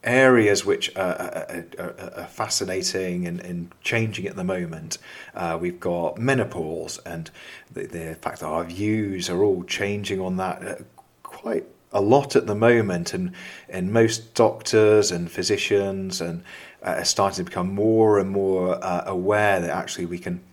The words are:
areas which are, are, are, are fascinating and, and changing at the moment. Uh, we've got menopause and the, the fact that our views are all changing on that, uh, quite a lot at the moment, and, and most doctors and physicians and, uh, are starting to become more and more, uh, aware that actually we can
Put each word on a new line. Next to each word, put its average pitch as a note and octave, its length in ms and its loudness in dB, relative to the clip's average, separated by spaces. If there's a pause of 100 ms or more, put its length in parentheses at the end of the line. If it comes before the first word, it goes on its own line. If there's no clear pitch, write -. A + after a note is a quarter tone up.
areas A#2+ 580 6
which - 320 -2
are, F#2 200 -2
are, - 500 -8 (120)
are, F2+ 420 -12
are - 80 -12
fascinating F#2 1000 -4
and, F2 140 -6
and F2 400 -10
changing A2 460 -2
at - 100 -10
the F#2 80 -6
moment. E2 540 -6 (340)
Uh, E2 260 -4
we've F2 220 -4
got F2 360 -2
menopause F2+ 880 -2
and E2+ 240 -10 (440)
the, - 140 -8
the D#2+ 340 -10
fact - 180 -8
that E2 60 -10
our D#2 180 -2
views G2 680 -4
are F2+ 140 2
all F#2 200 2
changing G2+ 580 -4
on F#2 160 -4
that, F2+ 280 -4
uh, E2 100 -8 (480)
quite - 420 -8 (260)
a G2+ 80 0
lot C3 380 4
at G2+ 100 2
the G2+ 80 -2
moment, G#2+ 580 2
and, F#2 200 -4 (340)
and F#2 240 -4
most A2+ 420 2
doctors G#2+ 760 4
and F2 180 -4
physicians F#2+ 920 -2
and, E2+ 200 -6 (420)
uh, - 160 -2
are - 60 -6
starting F#2+ 380 0
to F2+ 60 -8
become F#2 240 -2
more A2 440 6
and G2 120 2
more, F#2+ 520 0
uh, F2+ 260 -2
aware G2 520 2
that E2+ 120 -2
actually F2+ 340 -6
we F2 140 -8
can F2+ 220 -6 (120)